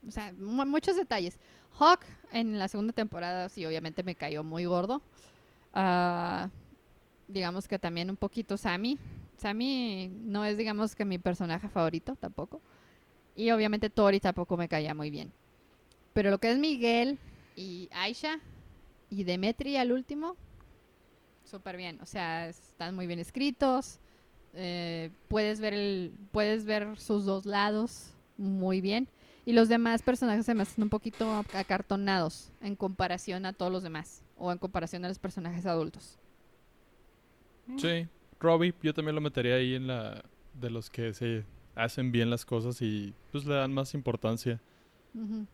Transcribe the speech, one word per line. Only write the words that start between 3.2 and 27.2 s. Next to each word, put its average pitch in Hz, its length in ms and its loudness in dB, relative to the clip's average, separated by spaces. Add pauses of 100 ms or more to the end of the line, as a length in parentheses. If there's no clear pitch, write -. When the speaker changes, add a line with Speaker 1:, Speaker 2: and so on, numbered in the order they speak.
Speaker 1:
sí, 185 180 -8
obviamente 160 380 -4
me 180 100 -4
cayó 151 300 -4
muy 165 220 -4
gordo. 185 360 2 (720)
Ah, 180 760 2 (800)
digamos 185 380 -4
que 196 120 -2
también 170 320 -2
un 196 60 -4
poquito 202 420 -4
Sammy. 220 400 -2 (400)
Sammy 220 680 -2 (140)
no 208 220 -2
es, 214 140 0
digamos 214 360 0
que 214 120 -2
mi 185 120 0
personaje 175 500 -2
favorito 165 460 0
tampoco. - 460 -10 (760)
Y 226 180 2
obviamente 214 380 2
Tori 202 300 8
tampoco 180 380 0
me 170 100 0
caía 151 260 0
muy 151 160 -6
bien. 151 220 -10 (800)
Pero 202 180 4
lo 196 80 4
que 226 140 2
es 254 60 4
Miguel 254 600 2 (380)
y 185 340 -10
Aisha 240 480 -4 (680)
y 202 160 -4
Demetri 220 540 -2
al 247 140 2
último, 294 440 -4 (1120)
súper 190 280 -12
bien. 175 240 -10
O 170 40 -18
sea, 170 440 -4
están - 440 -10
muy 180 120 -4
bien 170 120 -2
escritos. 262 800 0 (540)
Eh, 170 580 -6 (180)
puedes 214 300 2
ver 214 140 0
el, 202 400 0 (180)
puedes 214 360 2
ver 214 340 -2
sus 208 240 0